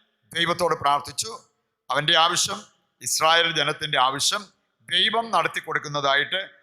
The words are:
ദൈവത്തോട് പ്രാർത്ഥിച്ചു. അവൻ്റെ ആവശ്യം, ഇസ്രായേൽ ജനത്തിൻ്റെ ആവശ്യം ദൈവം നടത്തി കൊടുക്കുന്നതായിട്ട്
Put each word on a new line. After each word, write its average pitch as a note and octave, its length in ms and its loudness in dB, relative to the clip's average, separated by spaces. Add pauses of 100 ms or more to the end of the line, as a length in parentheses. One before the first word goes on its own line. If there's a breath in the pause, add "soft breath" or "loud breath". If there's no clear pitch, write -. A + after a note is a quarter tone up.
(320)
ദൈവത്തോട് E3+ 500 0
പ്രാർത്ഥിച്ചു. C#3+ 500 -2 (600)
അവൻ്റെ D3+ 320 2
ആവശ്യം, F3 360 0 (420)
ഇസ്രായേൽ D#3+ 480 2 (100)
ജനത്തിൻ്റെ D3+ 380 -2 (100)
ആവശ്യം C#3+ 340 -2 (480)
ദൈവം G#3+ 360 0 (100)
നടത്തി E3 300 0
കൊടുക്കുന്നതായിട്ട് D3 720 -2 (240)